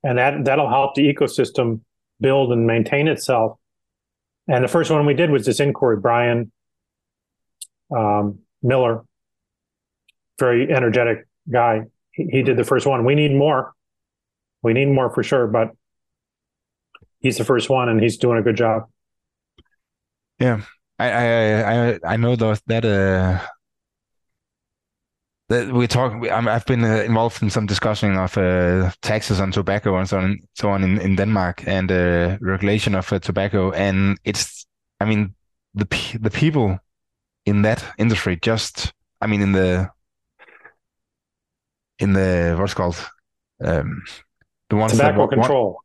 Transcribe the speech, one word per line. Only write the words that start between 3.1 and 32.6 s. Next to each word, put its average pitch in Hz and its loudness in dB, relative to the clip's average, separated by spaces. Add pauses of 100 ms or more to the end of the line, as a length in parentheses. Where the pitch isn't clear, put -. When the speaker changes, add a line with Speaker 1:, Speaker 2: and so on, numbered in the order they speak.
Speaker 1:
And 127 2
the 123 -2
first 165 0
one 147 2
we 147 2
did 160 2
was 127 0
this 120 0
inquiry, 131 2
Brian, 120 0 (1400)
um, 104 0 (240)
Miller, 120 0 (1400)
very 123 2
energetic 117 0 (240)
guy. 113 0 (240)
He, - -8
he 135 0
did 127 2
the 117 0
first 131 0
one. 131 0
We 135 2
need 147 2
more. 139 0 (920)
We 117 2
need 135 2
more 131 2
for 123 -4
sure, 127 0
but 110 0 (1500)
he's 131 -2
the 110 -2
first 123 0
one 127 2
and 110 2
he's 113 0
doing 120 2
a 110 0
good 110 2
job. 110 0 (1500)
Speaker 2:
Yeah, 120 0 (360)
I, 123 0
I, 117 2
I, 95 -4
I 95 -2
know 120 2
those, 110 0
that, 113 0
uh, 95 2 (2000)
that 120 -2
we 123 0
talk, 123 0
we, 117 -4
I'm, 117 0
I've 127 0
been, 120 0
uh, 110 2
involved 113 0
in 107 0
some 107 -2
discussion 104 -2
of, 92 -2
uh, 92 0 (100)
taxes 107 -2
on 95 -2
tobacco 98 -2
and 95 -2
so 98 -2
on, 95 -2 (140)
so - -2
on 98 0
in, 95 2
in 95 0
Denmark, 98 -2
and, 92 -2
uh, 87 0
regulation 101 -2